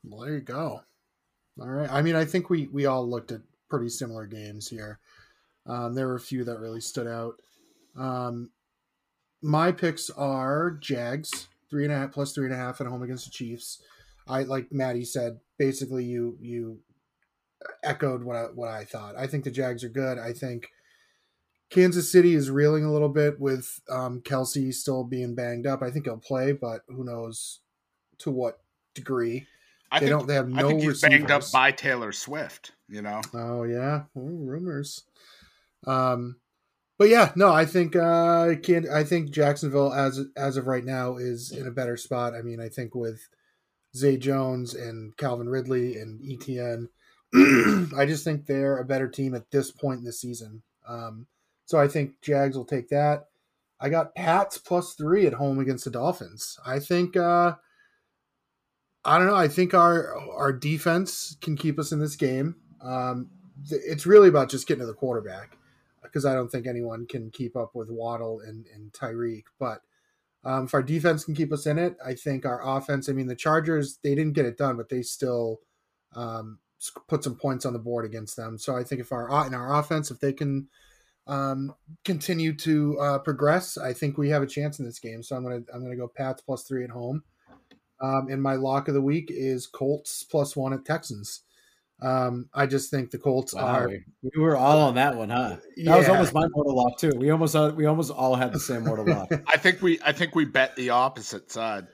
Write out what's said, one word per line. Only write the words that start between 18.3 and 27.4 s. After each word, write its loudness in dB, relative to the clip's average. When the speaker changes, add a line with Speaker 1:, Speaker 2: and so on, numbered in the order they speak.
Speaker 1:
I, -4
what -8
I -10
thought. -16
I -6
think -4
the -6
Jags -4
are -10
good. -4
I -8
think -10
Kansas 4
City 10
is 2
reeling 4
a 0
little 2
bit 2
with, -2
um, -6
Kelce -2
still -4
being -6
banged -6
up. -2
I -4
think -6
he'll -6
play, -2
but -4
who -12
knows -12